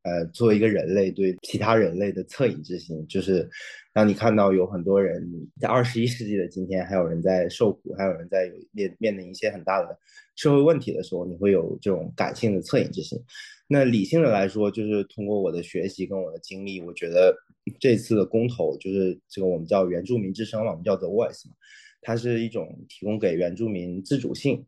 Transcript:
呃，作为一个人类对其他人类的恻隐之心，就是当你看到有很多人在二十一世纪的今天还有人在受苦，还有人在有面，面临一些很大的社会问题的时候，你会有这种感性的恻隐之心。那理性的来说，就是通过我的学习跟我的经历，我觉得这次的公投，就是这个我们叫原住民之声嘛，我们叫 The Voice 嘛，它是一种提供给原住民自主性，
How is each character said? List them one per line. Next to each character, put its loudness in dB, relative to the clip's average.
呃， -2
作 2
为 6
一 4
个 4
人 0
类 2
对 0
其 -8
他 4
人 2
类 0
的 -6
恻 -2
隐 -4
之 -8
心， -10
就 -4
是 0
当 4
你 4
看 2
到 6
有 4
很 -6
多 4
人 0
在 -2
二 4
十 -2
一 2
世 -4
纪 -2
的 0
今 -6
天 -2
还 -4
有 2
人 -2
在 2
受 0
苦， -10
还 -2
有 0
人 -10
在 0
有 -12
面， -6
面 -2
临 -14
一 -16
些 -4
很 -12
大 0
的 -8
社 4
会 6
问 6
题 -6
的 -4
时 -10
候， -4
你 -10
会 4
有 2
这 0
种 -4
感 -2
性 0
的 0
恻 0
隐 -2
之 -8
心。 -8
那 4
理 4
性 2
的 6
来 4
说， 0
就 -4
是 0
通 -10
过 0
我 0
的 -4
学 -4
习 -6
跟 -6
我 -6
的 -14
经 -14
历， -10
我 -12
觉 -8
得 6
这 4
次 -2
的 4
公 0
投， -2
就 -8
是 0
这 -8
个 0
我 0
们 -6
叫 2
原 -4
住 -2
民 -4
之 -4
声 -6
嘛， -2
我 -6
们 -12
叫 0
The -6
Voice -2
嘛， -20
它 -4
是 -2
一 -4
种 -6
提 -14
供 -2
给 0
原 -2
住 -4
民 -6
自 0
主 -6
性， -2